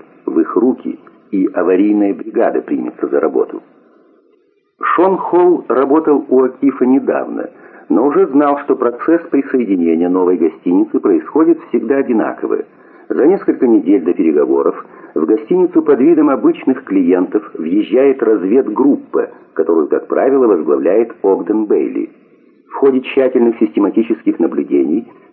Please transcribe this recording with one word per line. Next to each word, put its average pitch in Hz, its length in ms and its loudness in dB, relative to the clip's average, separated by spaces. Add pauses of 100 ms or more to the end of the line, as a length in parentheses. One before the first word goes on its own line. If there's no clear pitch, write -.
(260)
в - 140 -2
их - 160 -2
руки, 113 440 -2 (320)
и 95 160 0
аварийная 98 680 0
бригада 104 480 -2
примется - 460 -6
за 69 120 0
работу. 67 440 -2 (1160)
Шон 185 360 0
Холл 175 500 2
работал 135 600 2
у 131 160 4
О'Кифа 131 400 -2
недавно, 123 640 -2 (400)
но 107 160 2
уже 175 220 2
знал, 143 320 2
что 135 160 -2
процесс 131 460 0 (100)
присоединения 92 800 0
новой 90 280 0
гостиницы 90 600 0
происходит 151 600 0 (100)
всегда 120 280 -2
одинаково. 113 680 -2 (440)
За 87 160 0
несколько 160 400 0
недель 101 380 2
до 90 100 0
переговоров 71 720 0 (300)
в 78 100 -2
гостиницу 113 560 0
под 147 180 2
видом 151 300 4
обычных 131 540 -2
клиентов 92 720 0
въезжает 107 680 0
разведгруппа, 110 1080 0 (240)
которую, 80 340 0
как 73 200 -4
правило, 127 400 2
возглавляет 82 760 0
Огден 98 420 0
Бейли. 62 440 -2 (580)
В - 100 -14
ходе 131 240 2
тщательных 127 560 0
систематических - 840 -2
наблюдений - 680 -2 (260)